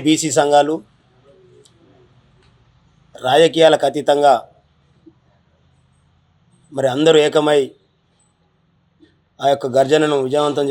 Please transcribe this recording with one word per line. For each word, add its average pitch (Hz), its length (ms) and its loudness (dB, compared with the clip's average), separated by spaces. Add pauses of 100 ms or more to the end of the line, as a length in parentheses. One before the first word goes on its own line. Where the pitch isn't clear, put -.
బీసీ 156 300 -2
సంఘాలు 147 380 2 (2500)
రాజకీయాలకు 156 600 2
అతీతంగా 143 440 0 (2500)
మరి 135 180 -2
అందరూ 156 320 2
ఏకమై 151 320 0 (1800)
ఆ 139 120 0
యొక్క 139 240 -4
గర్జనను 147 480 0
విజయవంతం 143 460 -4